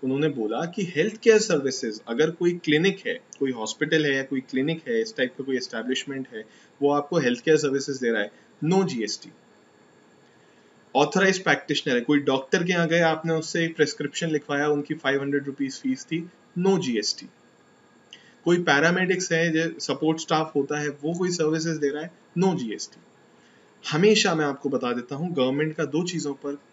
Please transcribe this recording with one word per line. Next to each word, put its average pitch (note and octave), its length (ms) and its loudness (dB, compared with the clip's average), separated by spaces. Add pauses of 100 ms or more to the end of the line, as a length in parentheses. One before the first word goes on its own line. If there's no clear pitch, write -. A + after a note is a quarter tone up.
उन्होंने C#3 260 0
बोला A#2+ 360 -4
कि F3 180 -6 (120)
हेल्थ F#3+ 220 -2
केयर A3 220 6
services, C3+ 680 -2
अगर C#3 240 2
कोई F3 200 0
clinic F3 560 0
है, F#2+ 120 -4 (200)
कोई C3+ 120 0
hospital D3 540 0
है C#3 100 2
या C3+ 80 -2
कोई C3+ 160 -4
clinic C#3 480 -2
है, A2+ 140 0
इस A2+ 160 -6
type B2+ 200 -2
का C3+ 60 -6
कोई C3 120 -2
establishment B2+ 800 -6
है, A2 100 -10 (380)
वो C#3+ 100 4
आपको D3 260 0
हेल्थ B2 260 0
केयर D#3 140 4
services C#3 400 -2
दे B2 140 -2
रहा A2 100 0
है, G#2 100 -6 (340)
no F#3 220 2
जीएसटी। A2+ 420 -6 (1700)
ऑथराइज्ड F#3 480 4
प्रैक्टिशनर D3+ 520 0
है, A#2+ 60 2
कोई D3 180 4
डॉक्टर C3+ 440 0
के F3 80 0
यहाँ E3+ 160 2
गए, E3+ 120 2
आपने E3 340 2
उससे D#3+ 320 -2
एक E3 100 -6
प्रिस्क्रिप्शन D3+ 540 -2
लिखवाया, D3 400 -2
उनकी D3 240 -2
फ़ाइव C#3 280 0
हंड्रेड C#3 240 -2
रुपीज C3+ 360 -8
फीस C3 220 -4
थी, F3 260 -6 (300)
no F#3+ 200 2
जीएसटी। A#2+ 500 -4 (1160)
कोई F3 120 4
पैरामेडिक्स F3 720 2
है, E3 200 2
जो D#3+ 280 0
सपोर्ट D#3 400 -2
स्टाफ D#3 360 0
होता D3 240 -2
है, D3 100 -4
वो D3 240 -6
कोई F3+ 180 -2
सर्विसेज D#3+ 460 -2
दे D3 120 0
रहा D3+ 140 -6
है, F3+ 80 -12 (280)
no F#3 160 2
जीएसटी। - 460 -8 (880)
हमेशा G3 440 4
मैं D#3 100 2
आपको C#3 240 -2
बता B2 240 -2
देता B2 220 -6
हूँ, E3+ 180 -4
गवर्नमेंट C#3+ 420 0
का D#3+ 100 -2
दो D3+ 180 -2
चीज़ों D#3+ 300 -4
पर C#3+ 240 -8 (160)